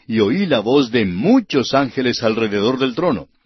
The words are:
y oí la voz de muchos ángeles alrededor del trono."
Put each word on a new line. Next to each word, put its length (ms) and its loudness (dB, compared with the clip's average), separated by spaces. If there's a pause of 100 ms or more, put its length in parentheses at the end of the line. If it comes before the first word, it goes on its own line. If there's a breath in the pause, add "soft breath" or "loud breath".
y 140 0
oí 260 0
la 120 0
voz 300 2
de 160 0
muchos 680 0
ángeles 480 -2
alrededor 560 0
del 160 -2
trono." 320 -2 (180)